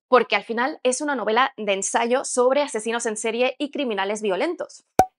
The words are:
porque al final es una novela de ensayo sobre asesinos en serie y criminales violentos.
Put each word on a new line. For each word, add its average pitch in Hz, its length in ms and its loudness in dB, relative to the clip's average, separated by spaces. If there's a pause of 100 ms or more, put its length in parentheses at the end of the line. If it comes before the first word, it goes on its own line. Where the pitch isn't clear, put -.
porque 233 280 4
al 202 80 0
final 240 380 -4
es 254 200 0
una 294 120 0
novela 226 420 2
de 208 180 -2
ensayo 233 520 0
sobre 262 380 2
asesinos 233 420 -4
en 214 100 -4
serie 233 440 -2
y 285 100 -4
criminales 214 540 -4
violentos. 214 640 -2 (340)